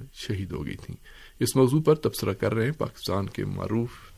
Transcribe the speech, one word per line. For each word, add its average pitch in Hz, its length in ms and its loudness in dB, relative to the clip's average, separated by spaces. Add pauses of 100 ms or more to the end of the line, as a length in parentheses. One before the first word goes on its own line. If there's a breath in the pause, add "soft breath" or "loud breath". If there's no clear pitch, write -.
(120)
شہید 95 400 -6
ہو 78 140 -6
گئی 95 100 -6
تھیں۔ - 200 -12 (420 loud breath)
اس 120 180 0
موضوع 131 260 6
پر 151 120 6
تبصرہ 107 380 0
کر 107 220 0
رہے 113 100 2
ہیں 139 140 0
پاکستان 101 480 -2
کے 101 180 -6
معروف 98 460 -2 (280)